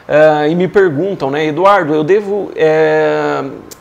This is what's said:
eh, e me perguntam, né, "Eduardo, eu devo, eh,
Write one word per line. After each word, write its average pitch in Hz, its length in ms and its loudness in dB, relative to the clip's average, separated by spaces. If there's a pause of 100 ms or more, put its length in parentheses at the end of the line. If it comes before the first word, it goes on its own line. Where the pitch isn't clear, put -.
eh, 151 440 2
e 165 60 0
me 180 120 0
perguntam, 165 640 0
né, 151 140 -2
"Eduardo, 170 480 2
eu 156 100 0
devo, 196 500 -2
eh, 156 920 0 (360)